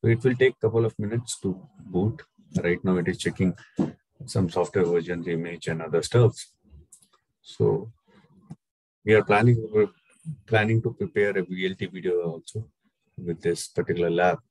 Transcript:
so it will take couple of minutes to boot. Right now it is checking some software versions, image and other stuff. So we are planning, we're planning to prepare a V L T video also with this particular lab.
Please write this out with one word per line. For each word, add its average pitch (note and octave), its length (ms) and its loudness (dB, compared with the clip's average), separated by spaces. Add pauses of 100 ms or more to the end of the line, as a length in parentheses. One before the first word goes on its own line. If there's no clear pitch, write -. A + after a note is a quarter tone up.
so A#2+ 60 4
it A#2 140 2
will B2+ 100 4
take B2+ 260 2
couple A2+ 240 2
of A2 140 -2
minutes A2+ 440 -6
to F#2 200 -4 (180)
boot. F2+ 440 -4 (400)
Right F2 200 0
now F#2 140 2
it E2+ 100 -2
is F#2 120 -4
checking - 360 -2 (680)
some F#2 240 -2
software F2+ 340 0
versions, E2+ 440 -2
image E2+ 400 -6
and E2 120 -4
other D#2+ 220 -2
stuff. A#2+ 340 2 (1080)
So G#1+ 480 -2 (1120)
we G#2+ 80 6
are G#2 100 6
planning, A2+ 480 4
we're G#2+ 180 4 (580)
planning A2 340 2
to A#2+ 120 -2
prepare G2+ 440 -2
a F#2 60 -2
V F#2 240 -4
L F#2+ 100 -4
T G2+ 80 -8
video F2+ 360 -4
also E2+ 460 -8 (480)
with E2+ 280 -8
this E2+ 240 -4
particular E2+ 420 -2
lab. F2 300 2 (120)